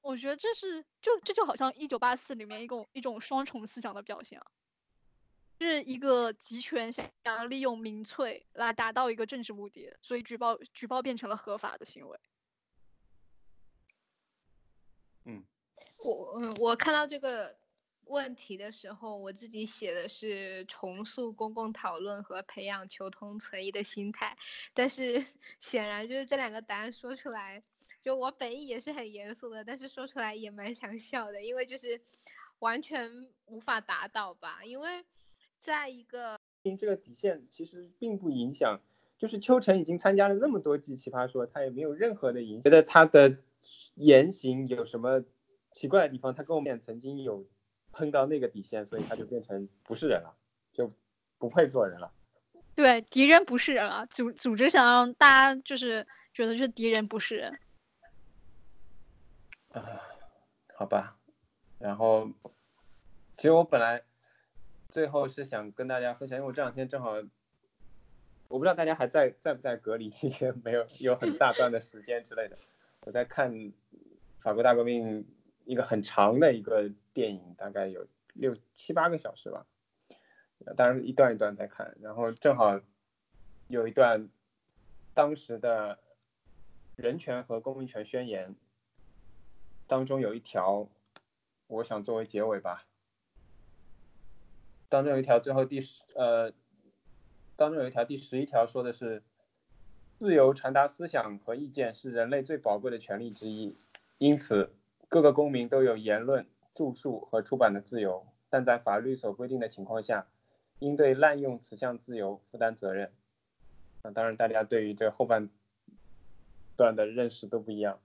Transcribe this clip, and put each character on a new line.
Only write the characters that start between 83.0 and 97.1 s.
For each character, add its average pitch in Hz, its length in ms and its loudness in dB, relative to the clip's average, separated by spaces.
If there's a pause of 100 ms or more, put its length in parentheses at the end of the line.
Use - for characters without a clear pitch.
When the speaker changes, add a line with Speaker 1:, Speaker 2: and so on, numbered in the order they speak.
Speaker 2:
有 117 220 -2
一 - 20 -6
段 110 380 4 (840)
当 151 220 2
时 117 240 -10
的 107 400 -2 (960)
《人 127 240 -4
权 123 240 -6
和 113 180 -6
公 131 160 -8
民 131 120 -10
权 107 180 -12
宣 127 220 -6
言》 95 260 -8 (1300)
当 131 180 0
中 135 140 -2
有 107 120 -2
一 120 60 -8
条， 101 500 -2 (800)
我 113 160 -8
想 107 220 -8
作 117 100 -4
为 110 100 -4
结 107 200 -4
尾 104 160 -2
吧。 87 260 -8 (2000)
当 139 120 2
中 143 100 0
有 135 60 2
一 135 40 0
条 120 180 6
最 139 120 -6
后 131 120 2
第 139 160 -6
十， - 220 -16 (120)
呃， 117 380 2 (1040)